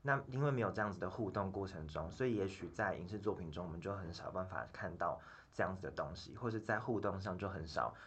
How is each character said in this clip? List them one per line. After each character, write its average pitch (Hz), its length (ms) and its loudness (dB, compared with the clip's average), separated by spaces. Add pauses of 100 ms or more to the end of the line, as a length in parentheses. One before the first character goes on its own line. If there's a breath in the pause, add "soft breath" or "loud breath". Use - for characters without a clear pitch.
那 139 220 4
因 131 160 0
为 147 80 6
没 131 80 4
有 104 100 6
这 107 120 2
样 104 100 4
子 92 80 -4
的 90 100 2
互 98 220 0
动 98 180 2
过 98 160 0
程 80 220 -4
中， 78 240 -2
所 131 160 2
以 117 80 4
也 98 100 4
许 95 280 -4
在 101 240 2
影 87 100 -6
视 104 100 -2
作 101 160 2
品 87 160 -4
中， 87 160 -4
我 85 60 -4
们 85 80 -6
就 95 160 -2
很 87 180 -4
少 80 180 -8
办 92 140 0
法 92 280 -2
看 90 240 -4
到 85 200 2 (360 loud breath)
这 - 100 2
样 90 100 2
子 92 100 -6
的 73 80 -4
东 73 220 -2
西， - 220 -10
或 120 160 -2
是 110 80 0
在 107 180 2
互 113 220 2
动 95 220 2
上 95 160 0
就 98 100 0
很 90 180 -4
少， 58 300 0 (120)